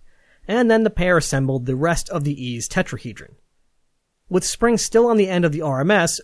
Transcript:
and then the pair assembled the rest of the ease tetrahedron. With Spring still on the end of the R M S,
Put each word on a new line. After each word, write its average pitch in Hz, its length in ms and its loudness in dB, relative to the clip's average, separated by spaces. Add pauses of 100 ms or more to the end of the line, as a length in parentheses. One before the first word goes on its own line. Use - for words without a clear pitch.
(460)
and 226 240 2
then 220 140 4
the 214 60 2
pair 180 260 2
assembled 135 480 0
the 131 120 -4
rest 160 340 -2
of 156 140 -4
the 143 180 -4
ease 120 260 -8
tetrahedron. - 680 -6 (920)
With 180 160 -2
Spring 233 320 0
still 233 300 2
on 226 100 2
the 190 120 2
end 175 160 0
of 156 80 2
the 160 100 -6
R 135 180 -2
M 165 100 0
S, 180 340 2